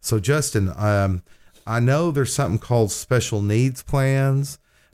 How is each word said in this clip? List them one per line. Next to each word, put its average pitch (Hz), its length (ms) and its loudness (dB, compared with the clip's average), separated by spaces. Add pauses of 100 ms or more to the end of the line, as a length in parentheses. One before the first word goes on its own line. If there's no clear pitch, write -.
so 113 200 -2
Justin, 110 560 0
um, 98 460 0 (440)
I 113 140 -2
know 147 320 2
there's 139 200 0
something 110 280 0
called 113 320 2
special 117 500 -2
needs 120 400 0
plans. 135 800 0 (340)